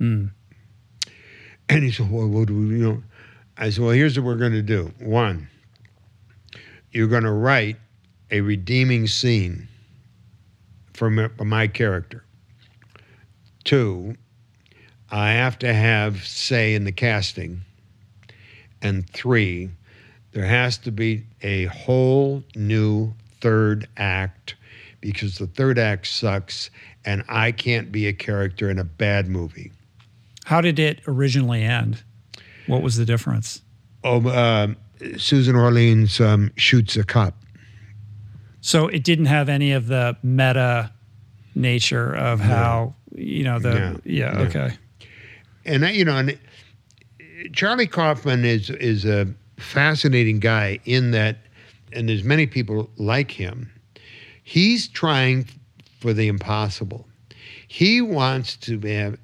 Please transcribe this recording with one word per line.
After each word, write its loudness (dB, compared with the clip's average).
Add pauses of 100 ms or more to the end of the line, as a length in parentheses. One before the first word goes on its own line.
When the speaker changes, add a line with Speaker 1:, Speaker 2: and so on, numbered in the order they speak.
Speaker 1:
Mm. 0 (1400)
Speaker 2:
And 4
he 0
said, -2
"Well, 0
what 2
do -2
we, 0
you 0
know?" 0 (540)
I -2
said, -2
"Well, 2
here's 4
what 0
we're -2
gonna 0
do. -2
One, -2 (1400)
you're 0
gonna 2
write 2 (540)
a 0
redeeming 0
scene -2 (1200)
for -2
my, 0
for -10
my 0
character. -4 (1400)
Two, 0 (920)
I 0
have 0
to 0
have 2
say 0
in 0
the -4
casting. -4 (1200)
And -2
three, -2 (640)
there -4
has 2
to -8
be -2 (180)
a -2
whole 2 (120)
new 0 (260)
third 2
act -4 (440)
because -6
the -6
third 0
act 0
sucks -4 (340)
and -4
I 0
can't -4
be -2
a -2
character -4
in -2
a -4
bad -2
movie." -8 (720)
Speaker 1:
How 2
did 0
it 0
originally 0
end? -2 (640)
What 0
was -2
the 0
difference? -2 (400)
Speaker 2:
Oh, 2
um, 2 (400)
Susan 4
Orleans, 6
um, 4
shoots 2
a 0
cop. 0 (1300)
Speaker 1:
So 2
it -4
didn't 2
have 2
any 0
of 0
the 0
meta 2 (640)
nature 0
of 0
Speaker 2:
No. 0
Speaker 1:
how, 2 (200)
you -4
know, 0
the, 0
Speaker 2:
No. -2
Speaker 1:
yeah, -2
Speaker 2:
No. 0
Speaker 1:
okay. -2 (960)
Speaker 2:
And, 2
I, 0
you 2
know, 2
and -2 (1120)
Charlie 2
Kaufman 0
is, 0
is -2
a 2 (320)
fascinating 2
guy 0
in 2
that, 0 (540)
and -4
there's -2
many 2
people -4
like -2
him, -10 (720)
he's 2
trying 0 (540)
for -2
the 0
impossible. -4 (640)
He 2
wants -2
to -6
have -4